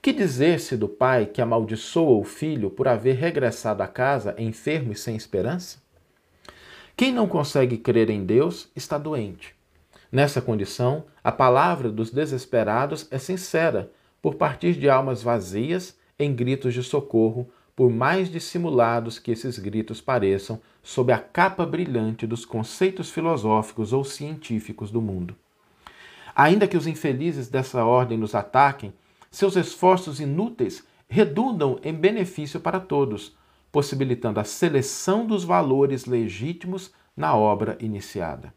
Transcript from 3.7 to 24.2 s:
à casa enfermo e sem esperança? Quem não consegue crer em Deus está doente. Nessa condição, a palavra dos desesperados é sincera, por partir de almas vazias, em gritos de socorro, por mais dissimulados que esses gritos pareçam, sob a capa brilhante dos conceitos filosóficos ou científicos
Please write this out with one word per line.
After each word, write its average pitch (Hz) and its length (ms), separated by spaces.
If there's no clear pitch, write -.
à 95 40
casa 127 480
enfermo 113 580
e - 20
sem 113 200
esperança? 113 640
Quem 262 160
não 226 140
consegue 139 500
crer 113 320
em 104 160
Deus 139 500
está - 220
doente. 135 560
Nessa 135 300
condição, 123 640
a 117 80
palavra 131 600
dos 110 180
desesperados 131 1000
é 131 80
sincera, 165 720
por 151 100
partir 151 400
de 139 160
almas 131 320
vazias, 117 760
em 143 160
gritos 123 400
de 123 80
socorro, 123 680
por 127 160
mais 156 360
dissimulados 120 920
que - 100
esses 120 300
gritos 107 420
pareçam, 104 580
sob 127 320
a 110 60
capa 180 440
brilhante 120 640
dos 117 180
conceitos 180 680
filosóficos 110 840
ou 135 100
científicos 135 840